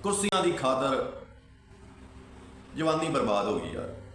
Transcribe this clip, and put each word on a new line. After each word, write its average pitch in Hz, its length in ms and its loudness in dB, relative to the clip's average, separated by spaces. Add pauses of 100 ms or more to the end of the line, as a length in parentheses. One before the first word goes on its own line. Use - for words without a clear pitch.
ਕੁਰਸੀਆਂ 196 400 2
ਦੀ 175 80 4
ਖਾਤਰ 131 600 2 (1600)
ਜਵਾਨੀ 160 340 2
ਬਰਬਾਦ 107 380 2
ਹੋ 87 120 0
ਗਈ 80 140 -6
ਯਾਰ - 220 -8 (180)